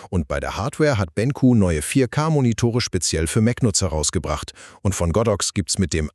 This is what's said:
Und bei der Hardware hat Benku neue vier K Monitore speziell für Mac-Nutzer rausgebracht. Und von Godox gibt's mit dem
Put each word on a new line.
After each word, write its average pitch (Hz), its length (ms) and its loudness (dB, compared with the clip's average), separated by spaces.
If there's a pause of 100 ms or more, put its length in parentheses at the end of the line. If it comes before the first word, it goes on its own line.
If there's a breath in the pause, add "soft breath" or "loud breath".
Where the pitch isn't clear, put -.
Und 90 200 -2
bei 71 120 -4
der 67 160 -8
Hardware 139 400 0
hat 98 180 -2
Benku 127 400 2
neue 90 280 4
vier 131 260 0
K 156 220 -2
Monitore 120 500 2
speziell - 460 -2
für 110 160 0
Mac-Nutzer 110 460 2
rausgebracht. 78 640 -4 (280 loud breath)
Und 95 140 0
von 85 180 0
Godox 107 400 0
gibt's - 260 -4
mit 95 140 0
dem 78 220 -2